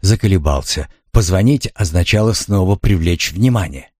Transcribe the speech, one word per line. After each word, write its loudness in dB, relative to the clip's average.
Заколебался. 0
Позвонить 2
означало 0
снова 0
привлечь 0
внимание. -2